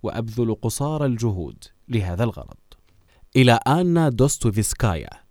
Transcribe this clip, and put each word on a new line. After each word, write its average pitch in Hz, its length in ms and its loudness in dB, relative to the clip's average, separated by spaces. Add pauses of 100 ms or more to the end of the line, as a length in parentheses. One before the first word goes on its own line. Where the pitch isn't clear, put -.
وأبذل 113 520 -2
قصارى 147 500 -4
الجهود 110 580 -2 (240)
لهذا 98 360 -2
الغرض. 104 340 -8 (800)
إلى 117 320 6
آنا 165 420 2
دوستويفسكايا. 110 1000 0 (220)